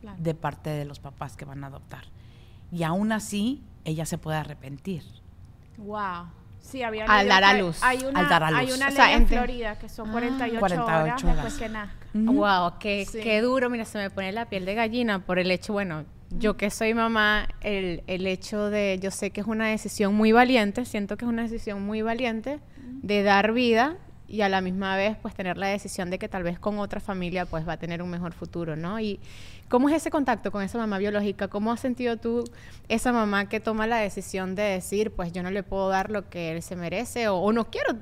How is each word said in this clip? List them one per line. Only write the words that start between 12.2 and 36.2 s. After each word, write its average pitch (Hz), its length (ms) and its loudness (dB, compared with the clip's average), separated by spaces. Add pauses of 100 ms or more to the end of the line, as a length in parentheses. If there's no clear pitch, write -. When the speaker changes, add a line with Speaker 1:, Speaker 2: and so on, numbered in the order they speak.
Speaker 3:
Wow, 196 460 4
qué, 202 320 -2
Speaker 1:
Sí. 226 100 -8
Speaker 3:
qué 214 220 2
duro. 247 260 2
Mira, 240 160 -4
se 214 140 -8
me 196 100 -4
pone 190 240 -4
la 226 160 -6
piel 185 160 -6
de 190 100 -4
gallina 226 520 0
por 180 120 2
el 180 120 2
hecho, 180 240 -2
bueno, 175 300 -4 (260)
yo 208 220 2
Speaker 1:
Ujú. 202 60 -6
Speaker 3:
que 202 120 0
soy 220 240 0
mamá, 214 540 2 (120)
el, 190 460 -2
el 185 200 -4
hecho 202 440 -2
de, 202 320 0
yo 190 80 -4
sé 196 200 -4
que 208 120 -6
es 196 40 -8
una 220 200 0
decisión 214 480 0
muy 220 180 6
valiente, 240 540 6
siento 208 320 -4
que 240 80 -6
es - 20 0
una 233 140 -2
decisión 220 420 -6
muy 214 160 -4
valiente 233 540 -2 (240)
Speaker 1:
Ujú. 254 280 -14
Speaker 3:
de 202 160 4
dar 202 300 6
vida 240 440 4 (300)
y 214 140 -6
a 202 80 4
la 190 140 2
misma 190 340 -2
vez, 208 240 0
pues, 214 140 -10
tener 180 240 -4
la 196 80 -2
decisión 196 420 -4
de 185 100 -4
que 214 120 -8
tal 190 140 -6
vez 175 140 -4
con 208 200 -2
otra 202 200 -4
familia, 180 460 -4
pues, 165 240 -6
va 165 60 -4
a - 20 -4
tener 170 260 -6
un 180 60 -6
mejor 175 240 -6
futuro, 170 420 -6
¿no? 170 240 -6
Y 208 220 -4 (480)
¿cómo 254 220 6
es 330 60 6
ese 311 140 -2
contacto 240 400 0
con 202 120 -4
esa 196 160 -4
mamá 214 180 -2
biológica? 202 520 0
¿Cómo 208 220 -2
has 233 100 -2
sentido 240 360 -2
tú 233 260 -2 (460)
esa 247 240 2
mamá 202 380 2
que 220 100 -2
toma 220 260 0
la 233 120 2
decisión 190 560 -4
de 196 80 -2
decir, 202 500 0
"Pues, 170 200 -4
yo 180 100 -6
no 180 80 -4
le 196 120 -2
puedo 190 280 -2
dar 190 200 0
lo 208 200 -6